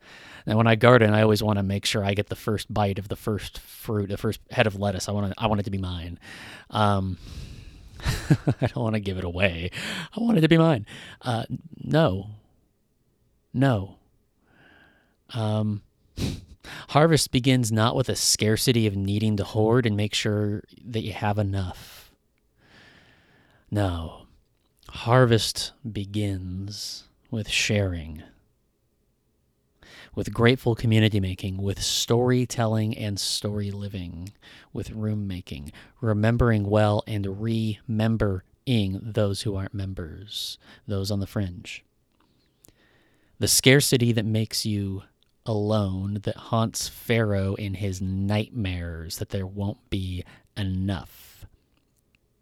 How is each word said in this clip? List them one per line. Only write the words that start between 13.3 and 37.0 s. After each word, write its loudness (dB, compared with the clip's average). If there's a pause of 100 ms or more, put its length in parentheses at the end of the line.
No. 2 (1400)
Um, -2 (1080)
harvest 4
begins 2
not 2
with 0
a -2
scarcity 2
of 0
needing 0
to -2
hoard 2
and 0
make -2
sure -2 (200)
that -6
you -6
have -2
enough. -4 (1600)
No. -2 (600)
Harvest 2 (180)
begins -6 (260)
with -6
sharing, -2 (1900)
with -4
grateful 4
community 4
making, -4
with -4
storytelling 0
and -6
story -4
living, -10 (400)
with -8
room -2
making, -10 (280)
remembering 4
well 4